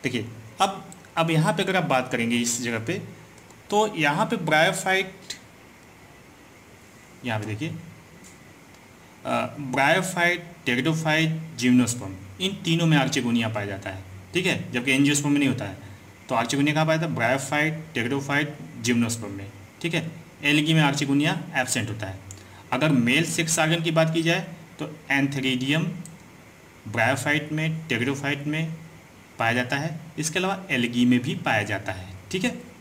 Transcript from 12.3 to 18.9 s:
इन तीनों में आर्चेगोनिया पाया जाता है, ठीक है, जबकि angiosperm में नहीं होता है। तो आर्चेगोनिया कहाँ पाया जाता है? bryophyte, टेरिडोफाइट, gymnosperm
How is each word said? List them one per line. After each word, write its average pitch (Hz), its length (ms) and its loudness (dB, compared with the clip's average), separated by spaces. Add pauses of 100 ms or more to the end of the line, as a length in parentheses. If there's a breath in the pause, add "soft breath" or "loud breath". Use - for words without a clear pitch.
इन 196 140 -2 (100)
तीनों 165 200 2
में 156 120 6
आर्चेगोनिया 117 520 2
पाया 107 160 -4
जाता 98 240 -6
है, 95 140 -10 (300)
ठीक 180 120 0
है, - 260 -2
जबकि 123 200 0
angiosperm 143 420 4
में 143 60 4
नहीं 139 100 2
होता 107 160 -2
है। 95 120 -8 (520 loud breath)
तो 131 60 0
आर्चेगोनिया 139 380 2
कहाँ 160 120 2
पाया 160 120 2
जाता 165 120 -2
है? 127 60 -4
bryophyte, 147 680 0 (100)
टेरिडोफाइट, 139 640 -2 (240)
gymnosperm 113 500 0